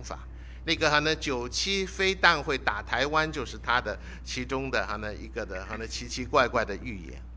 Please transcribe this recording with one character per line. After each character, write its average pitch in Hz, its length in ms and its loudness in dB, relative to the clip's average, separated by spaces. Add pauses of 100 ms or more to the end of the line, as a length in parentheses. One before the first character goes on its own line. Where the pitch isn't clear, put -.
法。 - 160 -8 (460)
那 160 100 2
个， 156 160 4
哈， 147 80 8
那 156 160 4
九 127 320 -2
七 190 380 0
飞 190 280 2
弹 175 300 6
会 139 140 2
打 104 260 0
台 127 240 4
湾， 156 240 4
就 143 140 -2
是 110 120 -8
他 120 220 4
的 104 180 -2 (280)
其 127 200 -4
中 135 240 -2
的， 110 160 2
哈， 104 120 -4
那 107 160 -6
一 101 160 -10
个 110 160 -6
的， 95 200 -8
哈， 104 140 -8
那 113 80 -6
奇 - 180 -6
奇 123 200 -6
怪 135 200 6
怪 113 200 2
的 98 100 -4
预 92 300 -8
言。 64 160 -12 (140)